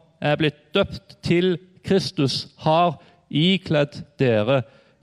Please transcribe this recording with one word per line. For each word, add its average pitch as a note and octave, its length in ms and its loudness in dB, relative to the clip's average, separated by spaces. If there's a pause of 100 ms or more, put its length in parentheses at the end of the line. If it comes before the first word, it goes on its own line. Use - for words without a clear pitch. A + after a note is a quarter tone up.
(220)
er D3 140 0
blitt D3+ 400 -4
døpt - 480 -4
til F3 320 0 (280)
Kristus, - 720 -2
har E3 420 0 (300)
ikledd D#3 760 0 (160)
dere B2 420 2 (420)